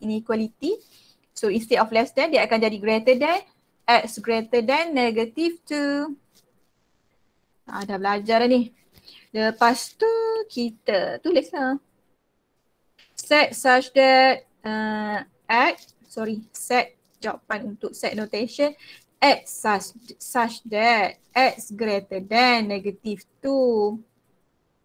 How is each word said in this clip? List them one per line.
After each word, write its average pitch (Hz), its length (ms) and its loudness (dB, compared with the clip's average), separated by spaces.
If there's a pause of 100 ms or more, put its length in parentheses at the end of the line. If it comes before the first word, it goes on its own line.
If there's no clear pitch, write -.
inequality. 220 800 -4 (560)
So 208 160 -2
instead 226 320 0
of 220 80 -4
less 233 240 0
than, 302 160 0
dia 220 160 2
akan 226 80 2
jadi 214 240 0
greater 220 400 2
than, 339 240 -2 (400)
X 233 320 2
greater 226 480 -2
than 302 320 0
negative 247 720 -2
two. 285 480 -4 (1500)
Ah, 208 160 -10
dah 202 160 -8
belajar 208 400 0
dah 247 80 2
ni. 247 240 2 (640)
Lepas 220 560 2
tu 453 200 0 (360)
kita 220 720 -4
tulislah. 294 560 -2 (1400)
Set 294 440 2
such 262 400 2
that, 262 480 6 (200)
uh, 214 600 -4 (240)
X, - 460 0 (140)
sorry, 220 340 -8 (100)
set - 440 -2 (260)
jawapan 214 540 -8
untuk - 200 -12
set - 200 -6
notation. 233 600 -4 (460)
X - 400 2
such, 208 240 -2 (320)
such 233 360 -4 (120)
that 214 560 0 (100)
X 262 380 0
greater 202 480 -4
than 226 480 2
negative 202 560 -8 (160)
two. 233 600 0 (880)